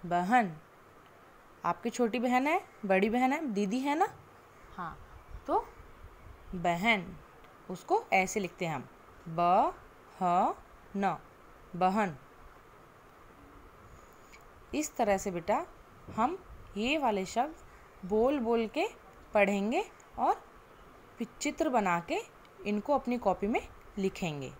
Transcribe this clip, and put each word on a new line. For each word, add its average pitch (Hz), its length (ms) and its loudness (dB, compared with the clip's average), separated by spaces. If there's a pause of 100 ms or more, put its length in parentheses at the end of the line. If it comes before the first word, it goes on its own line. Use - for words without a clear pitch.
बहन। 180 520 2 (1080)
आपकी 175 240 -2
छोटी 240 300 0
बहन 254 280 2
है, 349 140 2 (240)
बड़ी 190 240 4
बहन 254 240 2
है, 311 140 -4
दीदी 208 320 0
है 285 160 0
ना? 370 120 2 (680)
हाँ, 170 220 -10 (500)
तो 370 200 0 (880)
बहन, 180 600 0 (520)
उसको 359 340 0 (100)
ऐसे 190 260 2
लिखते 185 260 -6
हैं 160 100 -4
हम, 127 120 -8 (400)
ब 180 460 4 (480)
ह 185 340 2 (420)
न, 196 200 0 (580)
बहन। 185 420 2 (2500)
इस 302 200 -4
तरह 202 220 2
से 190 140 -4
बेटा 202 340 0 (500)
हम 277 220 0 (400)
ये 247 200 0
वाले 214 280 0
शब्द 269 300 -2 (500)
बोल 233 340 4
बोल 233 280 0
के 320 200 -2 (460)
पढ़ेंगे 208 520 2 (320)
और 330 180 2 (840)
पि-, - 220 -8
चित्र 311 280 -2
बना 196 300 2
के 302 200 -4 (460)
इनको 208 280 0
अपनी 247 240 0
कॉपी 202 300 0
में 247 200 -2 (300)
लिखेंगे। 156 640 -4